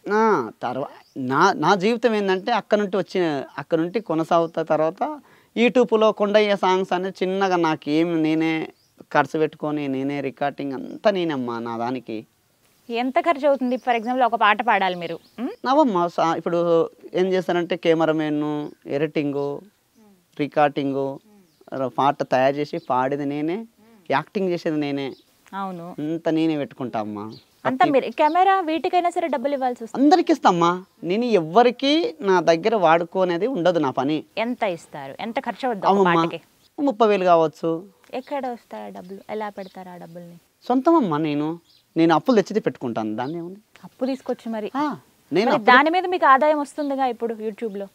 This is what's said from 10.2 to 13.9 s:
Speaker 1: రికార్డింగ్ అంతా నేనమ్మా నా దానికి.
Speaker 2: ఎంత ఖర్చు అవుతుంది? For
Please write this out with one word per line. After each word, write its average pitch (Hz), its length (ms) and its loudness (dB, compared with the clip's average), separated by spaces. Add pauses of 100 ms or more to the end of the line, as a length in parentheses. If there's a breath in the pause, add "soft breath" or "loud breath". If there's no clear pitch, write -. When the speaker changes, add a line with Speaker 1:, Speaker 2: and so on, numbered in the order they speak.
Speaker 1:
రికార్డింగ్ 139 520 -6
అంతా - 380 -2
నేనమ్మా 135 480 -4
నా 117 180 -8
దానికి. 117 500 -8 (600)
Speaker 2:
ఎంత 247 300 -2
ఖర్చు 311 280 0
అవుతుంది? 254 280 2
For 240 220 -2